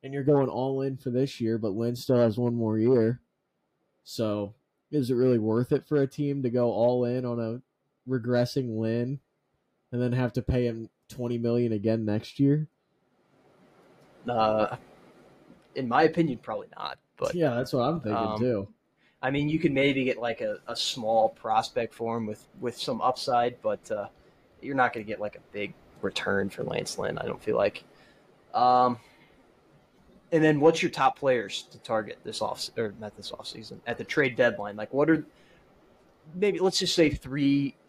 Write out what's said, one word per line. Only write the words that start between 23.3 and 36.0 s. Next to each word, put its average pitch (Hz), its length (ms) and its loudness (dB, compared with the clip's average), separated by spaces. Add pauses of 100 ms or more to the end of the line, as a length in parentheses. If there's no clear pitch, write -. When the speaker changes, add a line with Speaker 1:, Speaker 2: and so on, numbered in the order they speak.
Speaker 2:
but, 104 280 -4
uh, 101 180 -6 (540)
you're 139 140 -8
not 123 160 4
gonna 110 140 -10
get, 104 160 -8
like, 104 160 -8
a - 40 -20 (120)
big 101 200 -6 (280)
return 98 480 -2
for - 140 -8
Lance - 340 -6
Lynn, 107 200 -4
I - 80 -6
don't - 160 -8
feel 117 140 -2
like. 104 300 0 (680)
Um, 123 440 4 (1400)
and 156 100 6
then 151 160 6
what's 165 220 6
your 180 100 0
top - 260 0
players 120 540 -2
to - 80 -20
target 110 460 -4
this 113 160 -8
off, - 360 -6
or 110 220 -4
not 107 160 -14
this - 160 -14
offseason, - 560 -14
at 120 100 -6
the 117 60 -8
trade 131 320 0
deadline? 104 400 0
Like, 107 180 -10
what 147 160 4
are, 156 160 4 (1120)